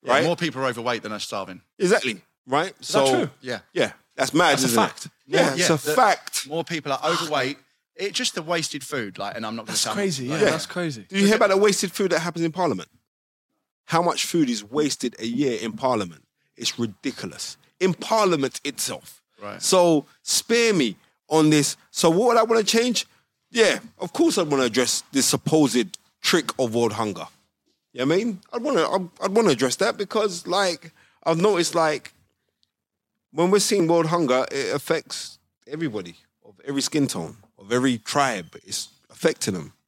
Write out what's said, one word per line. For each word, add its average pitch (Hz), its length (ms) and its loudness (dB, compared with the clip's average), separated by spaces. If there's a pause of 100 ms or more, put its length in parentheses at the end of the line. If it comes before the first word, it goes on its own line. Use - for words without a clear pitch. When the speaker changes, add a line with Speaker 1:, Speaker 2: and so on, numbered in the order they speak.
Speaker 1:
Right? 127 180 4
Speaker 2:
Yeah, 165 80 2
more 170 80 0
people 151 260 -4
are 135 40 0
overweight 117 360 -4
than 107 100 -8
are 104 60 -8
starving. 95 420 -10 (180)
Speaker 1:
Exactly. 175 440 0 (240)
Right? 147 220 0 (120)
Speaker 3:
Is - 80 -14
that 135 180 4
Speaker 1:
So, 135 80 4
Speaker 3:
true? 156 160 0 (100)
Speaker 2:
Yeah. 123 200 -8 (120)
Speaker 1:
yeah. 123 200 0 (240)
That's 120 160 -2
mad, 160 200 4
Speaker 3:
That's 139 100 2
a 185 40 2
Speaker 1:
isn't 233 180 2
Speaker 3:
fact. - 220 -8
Speaker 1:
it? 160 40 -18 (160)
Yeah, 359 160 2
Speaker 2:
More, - 80 4
Speaker 1:
it's - 100 -6
Speaker 2:
yeah, 175 60 2
Speaker 1:
a 156 120 2
Speaker 2:
the 147 160 -4
Speaker 1:
fact. - 540 2
Speaker 2:
more 165 160 -6
people 151 280 -6
are 131 120 -4
overweight. 151 540 -2 (380)
It 190 180 -6
just - 220 -4
the 180 60 -8
wasted 156 420 -4
food, 110 340 -8
like, 101 180 -8
and 113 80 -8
I'm 110 120 -8
not 113 60 -12
gonna 107 100 -12
Speaker 3:
That's - 80 -2
Speaker 2:
sound 110 160 -2
Speaker 3:
crazy, 165 300 -4
yeah, 143 80 -6
Speaker 2:
like 160 80 0
Speaker 1:
Yeah. 208 80 4
Speaker 3:
that's 160 160 -4
crazy. 151 420 -8
Speaker 1:
Do 196 100 -6
you 196 80 4
hear 208 100 6
about 214 140 4
the 190 60 4
wasted 202 360 2
food 190 200 0
that 160 80 2
happens 165 240 -4
in 165 80 -2
Parliament? 147 360 -4 (1000)
How 165 160 2
much 170 220 0
food 160 240 2
is 113 160 -2
wasted 131 540 -4
a 113 80 -8
year 120 340 -2
in 110 120 -6
Parliament? 107 520 -2 (320)
It's - 220 -8
ridiculous. 110 760 -8 (240)
In 185 140 2
Parliament 175 680 0
itself. - 560 -8 (220)
Speaker 2:
Right. 101 180 -12
Speaker 1:
So 175 460 4 (160)
spare 233 520 0
me 123 220 0 (320)
on 156 220 6
this. 147 260 2 (140)
So - 180 2
what 190 200 4
would 233 80 4
I 220 80 6
wanna 226 200 2
change? 233 420 0 (440)
Yeah, 185 300 4 (180)
of 185 140 -8
course 320 260 2
I'd 165 100 0
wanna 139 160 2
address 120 380 0 (100)
this 131 140 0
supposed 127 720 2 (240)
trick - 360 0
of 120 160 0
world 117 200 2
hunger. 101 320 -4 (720)
You 127 80 -2
know 151 80 2
what 190 60 2
I 226 40 -4
mean? 208 160 -6 (120)
I'd 233 100 -8
wanna, 233 260 0
I'd, 185 200 -2 (160)
I'd 190 100 -2
wanna 220 160 4
address 127 260 2
that 220 200 0
because, 202 500 -4
like, 175 460 -2 (320)
I've 165 160 0
noticed, 175 340 0
like, 156 380 -2 (1200)
when 170 180 2
we're 202 80 4
seeing 196 300 2
world 170 180 4
hunger, 151 460 2
it 123 200 -4
affects - 680 -6 (260)
everybody, 117 480 -8 (320)
of - 80 -20 (100)
every 139 160 -4
skin 139 280 0
tone, 82 280 -8 (220)
of 98 140 -8
every 127 260 2
tribe. 113 560 -2 (100)
It's - 240 -10 (220)
affecting - 440 -2
them. 76 180 -10 (160)